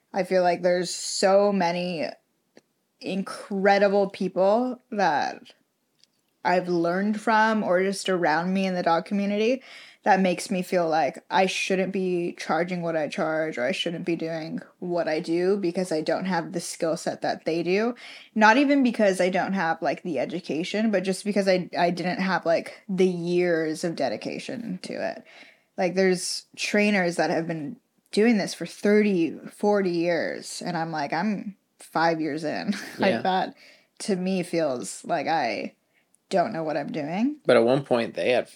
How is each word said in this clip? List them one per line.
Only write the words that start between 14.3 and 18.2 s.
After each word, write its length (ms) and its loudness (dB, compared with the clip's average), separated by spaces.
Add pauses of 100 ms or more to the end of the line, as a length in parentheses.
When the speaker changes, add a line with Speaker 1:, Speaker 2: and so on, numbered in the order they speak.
Speaker 1:
what 300 -2
I 100 -2
do 380 0
because 340 -2
I 80 0
don't 260 -2
have 280 -4
the 80 -6
skill 340 -4
set 260 -6
that 220 -4
they 200 -2
do. 320 0 (380)